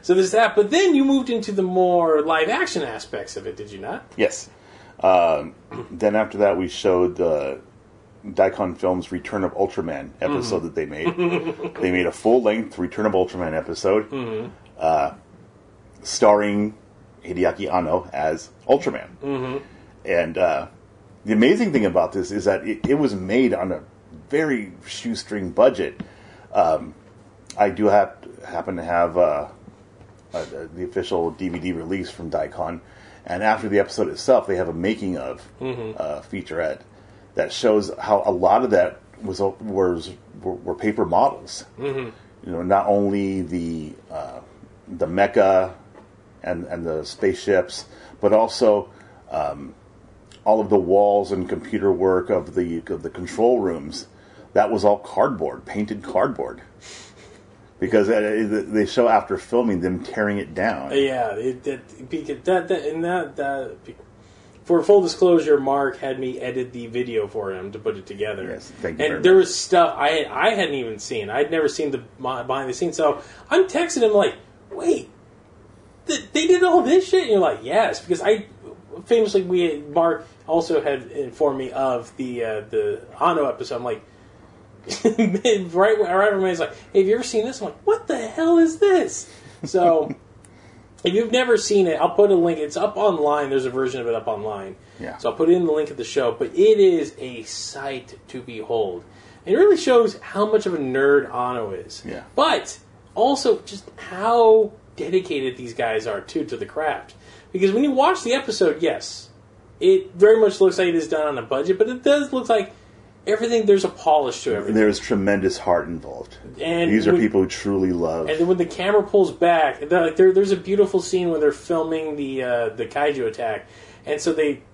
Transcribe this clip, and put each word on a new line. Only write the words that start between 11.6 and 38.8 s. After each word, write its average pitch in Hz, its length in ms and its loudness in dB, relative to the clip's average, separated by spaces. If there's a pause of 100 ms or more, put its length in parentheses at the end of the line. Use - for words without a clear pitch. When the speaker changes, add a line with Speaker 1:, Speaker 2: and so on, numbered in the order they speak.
Speaker 1:
<laughs> - 80 -8
Speaker 2:
They - 100 0
made 90 140 0
a 85 80 -2
full-length 110 640 0
Return 95 280 -4
of 110 60 2
Ultraman 90 420 -2
episode, 101 560 -2
Speaker 1:
Mm-hmm. 117 380 -8 (320)
Speaker 2:
uh, 78 320 0 (920)
starring 104 720 2 (500)
Hideaki 90 440 -2
Anno 87 440 -2
as 78 360 -4 (180)
Ultraman. - 420 0 (120)
Speaker 1:
Mm-hmm. 135 360 -6 (480)
Speaker 2:
And, 85 320 -2
uh, 80 300 0 (580)
the 107 80 0
amazing 165 400 4
thing 110 120 2
about 87 280 0
this 92 180 -6
is 101 140 -6
that 95 200 0
it, - 220 -6
it 139 80 4
was 139 180 0
made 101 400 0
on 90 200 -4
a 78 80 -8 (480)
very 135 420 -2 (140)
shoestring 104 680 -8
budget. 104 480 2 (540)
Um, 80 400 0 (640)
I 104 140 2
do 101 160 0
have, 98 280 4 (320)
happen 85 300 -8
to 82 60 -8
have, 85 340 0
uh, 76 300 2 (840)
uh, 80 120 -8 (300)
the 90 80 -8
official 87 480 -4
D 92 160 -8
V 85 100 -6
D 87 140 -6
release 82 380 -6
from 82 200 -12
Daikon, 80 520 -6 (440)
and 90 180 -6
after 110 260 0
the 101 100 4
episode 98 300 -2
itself, - 360 2
they 95 120 -2
have 90 100 -2
a 82 60 -8
making 92 440 -4
of, 65 240 -10 (200)
Speaker 1:
Mm-hmm. 120 360 -8
Speaker 2:
uh, 76 240 -6
featurette 82 600 -6 (540)
that - 180 -2
shows 104 440 2
how 104 280 2
a 104 60 2
lot 92 340 4
of 107 60 0
that 87 280 2 (240)